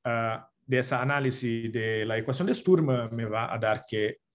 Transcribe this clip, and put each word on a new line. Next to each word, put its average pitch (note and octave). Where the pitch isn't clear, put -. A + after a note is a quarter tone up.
ah, A2+
de B2+
ese C3
análisis B2
de A2
la A2
ecuación C3+
de B3
Sturm, E3
ah, A#2+
me A#2
va A2
a A#2
dar G#2+
que G#2+